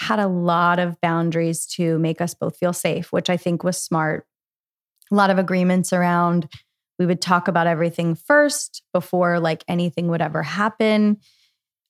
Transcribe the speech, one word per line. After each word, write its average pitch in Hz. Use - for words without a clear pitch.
had 220
a 202
lot 175
of 175
boundaries 165
to 165
make 160
us 175
both -
feel 175
safe, 170
which 175
I 180
think 170
was 180
smart. 156
A 202
lot 196
of 185
agreements 185
around, 175
we 180
would 175
talk 180
about 170
everything 170
first -
before, 175
like, 160
anything 175
would 165
ever 156
happen. 208